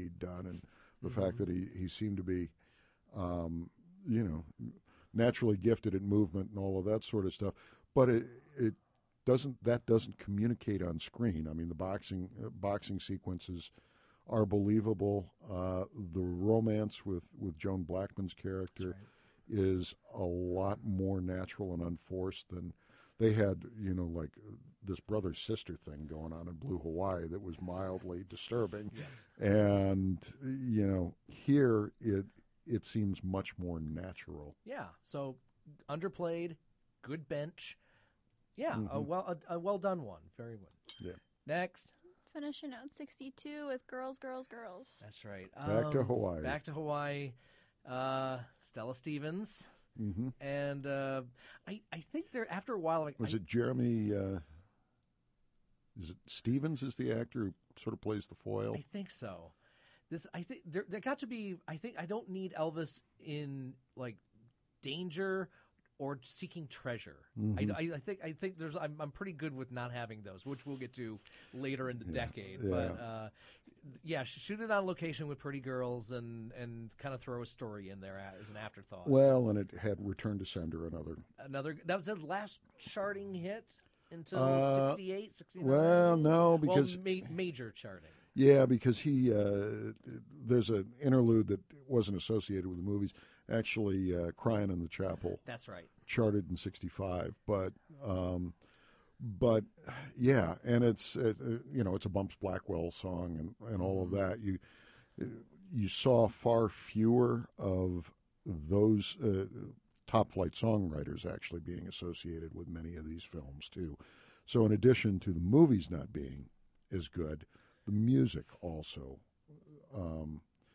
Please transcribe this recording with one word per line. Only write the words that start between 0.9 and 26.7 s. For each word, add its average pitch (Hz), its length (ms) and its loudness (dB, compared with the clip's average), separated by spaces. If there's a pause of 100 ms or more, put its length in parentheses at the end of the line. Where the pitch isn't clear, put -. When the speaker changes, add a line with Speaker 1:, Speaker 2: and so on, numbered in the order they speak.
Speaker 1:
the - 60 -4
fact 95 280 0
Speaker 2:
Mm-hmm. 101 80 0
Speaker 1:
that 87 40 -6
he, 90 180 -2 (140)
he 92 80 -4
seemed 101 280 -4
to 95 60 -6
be, 90 260 -2 (640)
um, 85 540 -4 (380)
you 117 160 4
know, 82 200 -2 (720)
naturally 113 440 4
gifted 104 380 4
at 95 60 2
movement 101 480 2
and 104 100 -8
all 98 200 0
of 90 60 -2
that 107 180 2
sort 101 220 0
of 92 80 0
stuff. 101 200 -4 (400)
But 131 160 8
it, 117 160 4 (320)
it 113 160 2 (520)
doesn't, 131 380 2
that 117 220 2
doesn't 113 320 4
communicate 104 640 0
on 85 180 -2
screen. 80 500 -2
I 78 40 -6
mean, 82 160 -4
the 85 60 -6
boxing, 92 540 -4 (140)
uh, 110 60 -8
boxing 101 500 -2
sequences 90 720 -8 (580)
are 110 160 6
believable. 101 840 4 (200)
Uh, 92 340 -2 (280)
the 92 80 0
romance 107 840 2
with, 90 180 -2 (140)
with 90 200 -6
Joan 95 260 -2
Blackman's 92 500 -4
character 95 640 -6 (540)
Speaker 2:
That's 107 100 0
right. 95 80 6 (100)
Speaker 1:
is 90 180 -4 (180)
a 101 100 -4
lot 90 640 0
more 95 360 0
natural 92 520 -4
and 85 80 -2
unforced 92 680 -6
than 90 240 -10 (460)
they 113 140 8
had, 101 300 4 (160)
you 95 140 0
know, 90 200 0
like, 80 240 -4
uh, 107 140 -18 (320)
this 98 180 -4
brother-sister 95 720 -4
thing 76 320 -12
going 78 240 -8
on 82 160 -10
in 87 60 -10
Blue 90 240 -4